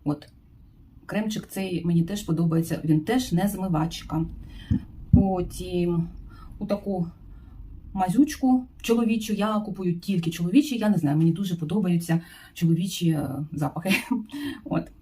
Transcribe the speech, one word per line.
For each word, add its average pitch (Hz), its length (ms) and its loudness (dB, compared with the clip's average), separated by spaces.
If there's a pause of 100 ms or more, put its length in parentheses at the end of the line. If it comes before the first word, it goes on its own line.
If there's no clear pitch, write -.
От. 147 240 -4 (760)
Кремчик 214 420 -4
цей 180 380 -4
мені 170 180 4
теж 202 200 -4
подобається, 165 600 0
він 156 160 4
теж 240 320 0
не 180 160 2
змивачка. 165 760 -2 (880)
Потім 180 960 4 (520)
отаку 202 480 -2 (880)
мазючку 254 720 4 (160)
чоловічу, 226 520 2
я 208 260 0
купую 185 400 -2
тільки 170 320 -2
чоловічі, 220 460 2
я 214 120 2
не 196 80 4
знаю, 151 200 2
мені 165 140 6
дуже 180 240 -2
подобаються 170 680 0 (320)
чоловічі, 170 560 0
е, 147 200 0 (220)
запахи. 156 400 -2 (380)
<laughs> 285 360 -8
От. - 260 -4 (100)